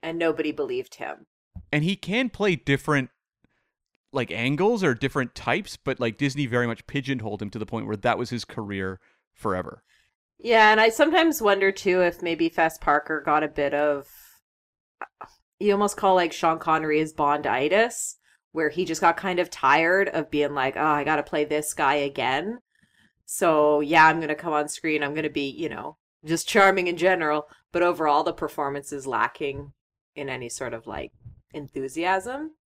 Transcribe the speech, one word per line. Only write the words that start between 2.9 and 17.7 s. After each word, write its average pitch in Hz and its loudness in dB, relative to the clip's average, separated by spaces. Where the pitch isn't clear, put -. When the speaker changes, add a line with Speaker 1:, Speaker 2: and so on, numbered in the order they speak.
Speaker 2:
like, 123 -4
angles 147 0
or 143 2
different 131 -4
types, 165 -4
but, - -6
like, 117 -2
Disney 139 -2
very 120 0
much 117 -8
pigeonholed 120 -6
him 104 -8
to - -10
the 104 -6
point 110 -8
where 107 -6
that 107 0
was 117 -6
his 120 -8
career 95 -8
forever. - -4
Speaker 1:
Yeah, 220 6
and 220 4
I 226 6
sometimes 311 2
wonder, 196 4
too, 185 0
if 175 0
maybe 165 0
Fess 160 0
Parker 147 0
got 151 2
a 151 -4
bit 143 -2
of, 147 0
you 202 4
almost 202 0
call, 190 4
like, 175 2
Sean 165 0
Connery 156 0
his 156 -4
Bonditis, 147 0